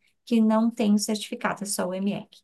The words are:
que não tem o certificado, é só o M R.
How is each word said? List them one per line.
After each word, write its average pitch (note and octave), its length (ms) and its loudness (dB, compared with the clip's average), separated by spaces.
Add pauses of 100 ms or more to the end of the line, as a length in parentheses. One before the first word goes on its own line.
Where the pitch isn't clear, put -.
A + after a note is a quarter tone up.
(260)
que A#3 160 2
não A3 280 4
tem G#3 240 2
o G#3 60 4
certificado, G#3 640 -4
é - 20 -8
só G3 220 -4
o F#3 60 -6
M F#3+ 200 -4
R. - 140 -10 (160)